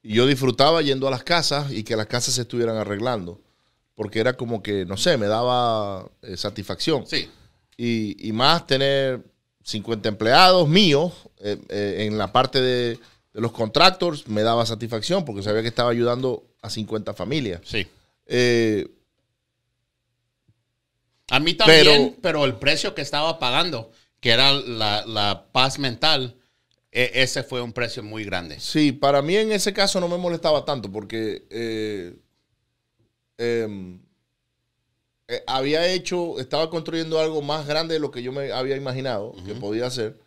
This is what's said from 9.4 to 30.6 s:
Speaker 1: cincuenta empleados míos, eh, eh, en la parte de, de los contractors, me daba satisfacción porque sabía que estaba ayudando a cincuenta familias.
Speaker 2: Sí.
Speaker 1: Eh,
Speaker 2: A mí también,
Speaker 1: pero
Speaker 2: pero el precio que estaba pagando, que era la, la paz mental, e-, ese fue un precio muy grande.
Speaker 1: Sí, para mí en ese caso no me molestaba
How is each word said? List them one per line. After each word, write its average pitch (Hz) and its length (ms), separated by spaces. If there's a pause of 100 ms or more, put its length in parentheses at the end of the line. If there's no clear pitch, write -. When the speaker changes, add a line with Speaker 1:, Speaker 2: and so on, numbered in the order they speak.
Speaker 1:
cincuenta 110 460
empleados 151 600
míos, 170 440 (280)
eh, 104 180 (100)
eh, 104 380
en 107 100
la 101 160
parte 131 300
de, 123 360 (360)
de 107 60
los 113 120
contractors, 156 760
me 107 140
daba 117 240
satisfacción 113 580
porque 101 180
sabía 107 200
que 117 60
estaba 120 220
ayudando 120 560 (160)
a 104 80
cincuenta 107 420
familias. 101 520
Speaker 2:
Sí. 101 220 (400)
Speaker 1:
Eh, 117 640 (2500)
Speaker 2:
A 127 100
mí 170 140
también, 160 300
Speaker 1:
pero - 380
Speaker 2:
pero 156 240
el 123 80
precio 151 400
que 151 80
estaba 151 360
pagando, 135 520 (300)
que 123 100
era 131 220
la, 110 540
la 101 460
paz 135 260
mental, 135 580 (540)
e-, 120 260
ese 131 260
fue 123 180
un 120 140
precio 117 280
muy 107 220
grande. 87 360
Speaker 1:
Sí, 151 320
para 139 280
mí 165 160
en 220 160
ese 202 220
caso 196 260
no 175 80
me 175 80
molestaba 170 480